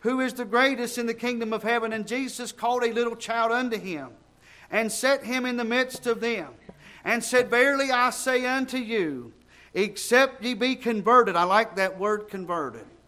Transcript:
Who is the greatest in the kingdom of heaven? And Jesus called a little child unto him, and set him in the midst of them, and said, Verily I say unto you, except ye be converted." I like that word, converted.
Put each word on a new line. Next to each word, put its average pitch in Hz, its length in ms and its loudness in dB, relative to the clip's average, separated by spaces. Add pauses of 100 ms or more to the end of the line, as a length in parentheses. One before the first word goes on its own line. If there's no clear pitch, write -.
Who 254 180 0
is 254 140 0
the 254 100 -6
greatest 240 540 0
in 240 80 -2
the 233 80 -2
kingdom 233 400 -4
of 208 100 -4
heaven? 226 300 0
And 214 120 -6
Jesus 247 460 -6
called 240 320 -2
a 233 80 2
little 233 240 0
child 226 360 0
unto 240 260 0
him, 165 320 -8 (600)
and 214 220 0
set 269 320 0
him 247 220 -4
in 247 100 -2
the 240 80 -2
midst 254 440 -2
of 226 120 0
them, 208 300 -4 (560)
and 226 180 0
said, 247 260 2
Verily 277 400 4
I 247 200 4
say 254 360 0
unto 262 320 -2
you, 165 540 -2 (420)
except 226 680 2
ye 240 120 -2
be 247 200 0
converted." 226 600 4
I 170 60 4
like 196 340 2
that 190 200 0
word, 208 300 -2
converted. 160 580 -6 (220)